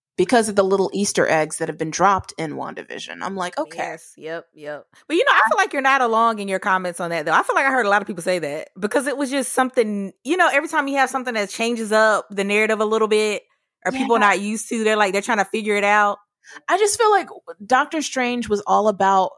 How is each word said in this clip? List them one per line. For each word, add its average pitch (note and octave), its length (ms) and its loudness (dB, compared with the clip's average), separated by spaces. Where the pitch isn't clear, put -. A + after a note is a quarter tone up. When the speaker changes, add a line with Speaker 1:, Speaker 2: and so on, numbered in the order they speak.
Speaker 1:
because G#3+ 300 4
of G3+ 80 -6
the G3 80 4
little F#3+ 300 2
Easter G3 340 0
eggs D#3 300 0
that D#3+ 100 -6
have D#3+ 100 -8
been D#3+ 140 -4
dropped F#3+ 460 2
in D#3 160 -6
WandaVision. C#3 680 -12
I'm F#3+ 140 -8
like, F3+ 220 -8
"Okay." D4+ 220 -8
Speaker 2:
Yes, - 360 -10
yep, D#3+ 380 -12
yep. D3 320 -14
But, D4+ 100 -2
you B4+ 80 4
know, C#5 80 2
I F4 160 4
feel A4+ 80 0
like F#4+ 160 0
you're C#4+ 80 -2
not C4+ 200 2
alone A3+ 380 2
in G3 80 -8
your F#3+ 120 -2
comments F#3 420 -2
on E3+ 80 -4
that, E3 160 -4
though. D#3+ 80 0
I G#3 100 6
feel A#4 120 -2
like D4+ 100 2
I C4+ 60 2
heard B3+ 140 2
a G3+ 40 2
lot G3+ 120 4
of G3+ 60 -8
people F3 160 -8
say F#3 160 0
that D3 300 -8
because A#3+ 280 0
it C4+ 100 -2
was C#4 140 -2
just C4+ 220 -2
something, G#3+ 600 -2
you E4 140 -2
know, F4 160 6
every D4 160 0
time D4 180 0
you C#4 100 -2
have C4+ 120 2
something B3+ 240 -6
that G3+ 160 -2
changes A3+ 420 -4
up A3 380 4
the G3 160 -4
narrative G#3+ 340 2
a G#3+ 60 0
little G#3+ 240 0
bit G#3+ 320 0
or F#3 60 -2
people A#3+ 260 0
Speaker 1:
Yeah. - 40 4
Speaker 2:
not G3 180 4
used G#3+ 300 -6
to, A3+ 160 -2
they're G#3+ 100 2
like, G#3 160 2
they're G3+ 100 0
trying G#3+ 180 -2
to F#3+ 60 2
figure G#3+ 300 -2
it G3+ 80 0
out. G#3 360 2
Speaker 1:
I E4+ 80 2
just G#4 200 2
feel G#4+ 140 2
like F4+ 160 2
Doctor D4 380 0
Strange A#3+ 440 -4
was G#3 200 -2
all G3 200 4
about F#3+ 500 2